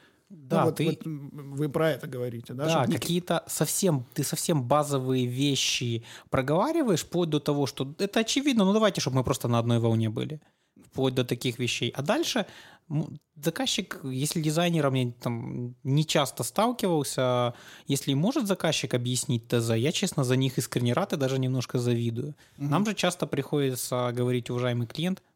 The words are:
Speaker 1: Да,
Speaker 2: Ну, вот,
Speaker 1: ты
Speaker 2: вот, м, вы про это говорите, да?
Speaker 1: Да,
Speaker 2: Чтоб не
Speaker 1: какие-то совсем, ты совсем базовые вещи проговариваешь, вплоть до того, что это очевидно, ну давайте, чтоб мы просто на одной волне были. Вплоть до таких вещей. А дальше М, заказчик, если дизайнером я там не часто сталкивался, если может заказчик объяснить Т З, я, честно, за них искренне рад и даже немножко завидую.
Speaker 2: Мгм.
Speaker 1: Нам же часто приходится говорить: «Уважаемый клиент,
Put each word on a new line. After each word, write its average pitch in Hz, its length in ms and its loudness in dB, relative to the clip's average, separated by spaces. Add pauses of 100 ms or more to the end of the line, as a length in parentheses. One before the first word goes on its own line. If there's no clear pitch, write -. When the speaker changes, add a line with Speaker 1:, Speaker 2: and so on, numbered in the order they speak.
(300)
Speaker 1:
Да, 151 300 -2
Speaker 2:
Ну, 151 60 4
вот, 160 100 0
Speaker 1:
ты 151 100 0
Speaker 2:
вот, - 200 -2
м, 143 500 -10
вы 147 120 0
про 156 220 2
это 139 160 -4
говорите, 123 480 -8
да? 131 100 -4
Speaker 1:
Да, 160 60 2
Speaker 2:
Чтоб 151 180 4
не - 60 2
Speaker 1:
какие-то 170 540 -2
совсем, 151 640 2
ты 151 100 0
совсем 151 380 0
базовые 131 640 2
вещи 123 760 0 (280)
проговариваешь, 190 720 2
вплоть 175 260 0
до 151 120 2
того, 143 260 2
что 135 320 -6
это 202 220 0
очевидно, 240 440 2
ну 190 80 6
давайте, 214 300 4
чтоб 127 120 -2
мы 131 100 2
просто 123 240 0
на 120 100 4
одной 117 200 4
волне 113 300 2
были. 127 320 -6 (500)
Вплоть 131 240 0
до 127 100 2
таких 123 340 -4
вещей. 120 380 -2
А 135 60 -2
дальше 226 440 0 (440)
М, 156 280 -4 (180)
заказчик, 180 680 -4
если 139 380 -2
дизайнером 156 520 2
я 123 180 0
там 123 640 -6 (100)
не 143 200 2
часто - 380 0
сталкивался, 139 1120 0 (320)
если 139 280 0
может 208 320 2
заказчик 170 480 0
объяснить 120 540 -2
Т 120 120 2
З, 113 180 2
я, 135 140 2
честно, 165 320 0
за 127 120 2
них 131 220 0
искренне 120 340 0
рад 180 200 0
и 185 40 0
даже 135 220 0
немножко 131 400 -2
завидую. 120 560 -2 (240)
Speaker 2:
Мгм. 143 120 -4
Speaker 1:
Нам 170 160 4
же 214 80 0
часто 175 320 0
приходится 131 880 0
говорить: 123 380 0
«Уважаемый 123 360 0
клиент, 180 360 -4 (140)